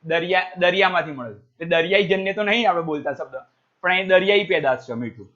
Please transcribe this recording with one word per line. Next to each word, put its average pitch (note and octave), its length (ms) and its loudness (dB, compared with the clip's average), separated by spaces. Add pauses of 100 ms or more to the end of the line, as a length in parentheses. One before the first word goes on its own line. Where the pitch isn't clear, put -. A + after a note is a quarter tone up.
(120)
દરિયા, F3 460 0
દરિયામાંથી F3+ 540 2
મળે. A#2+ 240 -12 (240)
એ E3+ 60 -10
દરિયાઈ F3 420 2
જન્ય F#3+ 260 0
તો G#3 100 -4
નહીં G#3+ 260 2
આપણે E3+ 120 0
બોલતા D3 320 -4
શબ્દ, C3 220 -12 (460)
પણ F3+ 120 0
એ F#3+ 140 0
દરિયાઈ G3 360 4
પેદાશ D3 440 0
છે B2 60 -8
મીઠું. A2+ 420 -10